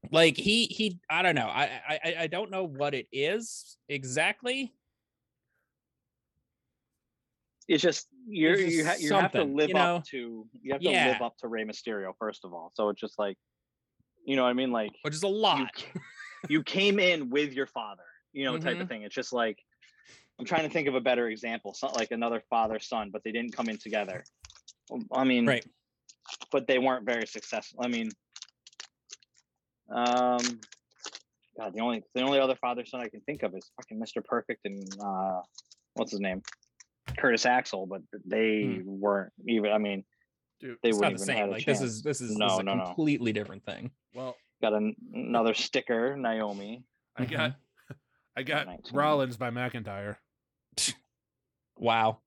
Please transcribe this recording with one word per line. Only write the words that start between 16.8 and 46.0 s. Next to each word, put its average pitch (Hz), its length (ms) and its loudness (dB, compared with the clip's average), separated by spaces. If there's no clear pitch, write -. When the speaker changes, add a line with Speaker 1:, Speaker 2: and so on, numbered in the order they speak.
Speaker 2:
in 165 280 4
with 143 240 0
your 135 140 -2
father, 104 380 -10
you 139 140 -4
know, 123 100 0
type 139 160 0
of 175 60 -2
Speaker 1:
Mm-hmm. 185 100 -6
Speaker 2:
thing. 113 140 -8
It's 104 120 -12
just 127 200 -4
like, 113 240 0
I'm 123 80 -10
trying 160 160 2
to 143 80 -2
think 147 180 0
of 131 60 0
a 127 80 2
better 120 260 2
example. 110 440 -6
It's - 100 -10
not 135 140 -4
like 117 160 -2
another 117 360 -2
father-son, 110 640 -2
but 104 120 -8
they 113 80 -6
didn't 117 200 -4
come 117 160 -4
in 107 80 -4
together. 104 480 -4
I 131 100 2
mean, 123 220 6
Speaker 1:
Right. 123 180 2
Speaker 2:
but 131 160 0
they 131 120 4
weren't 127 280 2
very 117 200 0
successful. - 560 -10
I 123 60 -2
mean, 113 220 -2
um, 123 680 2
God, 107 160 -6
the 107 80 -6
only, 113 220 0
the 127 80 0
only 139 180 4
other 131 160 4
father-son 123 440 -6
I 117 80 -6
can 107 140 -14
think 151 200 -6
of 92 120 -4
is - 220 -12
fucking - 220 -12
Mister 113 220 -6
Perfect 117 460 -4
and, 98 160 -8
uh, 95 380 -2
what's 120 160 -4
his 101 100 -6
name? 95 220 -4
Curtis 120 300 2
Axel, 123 400 2
but 95 160 -8
they 107 380 2
Speaker 1:
Hmm. - 0 -
Speaker 2:
weren't 101 320 0
even, 110 260 2
I 107 60 4
mean, 101 260 -2
Speaker 3:
Dude, 123 220 -12
Speaker 2:
they 117 80 6
Speaker 1:
It's 107 80 4
not - 140 4
Speaker 2:
wouldn't - 80 -6
Speaker 1:
the - 40 -4
Speaker 2:
even 135 100 0
Speaker 1:
same. - 40 0
Speaker 2:
had 101 100 0
a - 40 0
Speaker 1:
Like, - 120 -4
this 135 140 2
Speaker 2:
chance. 120 120 0
Speaker 1:
is, 110 120 -8
this 143 180 -2
is, 110 160 -4
Speaker 2:
No, 107 100 2
Speaker 1:
this 98 80 4
is 95 60 4
a - 40 -2
Speaker 2:
no, 98 100 0
no. 95 100 0
Speaker 1:
completely 120 480 2
different 104 320 -6
thing. 104 260 -8
Speaker 3:
well, 127 220 -8
Speaker 2:
Got 110 140 2
an-, 107 200 2
another 117 400 2
sticker, 123 600 0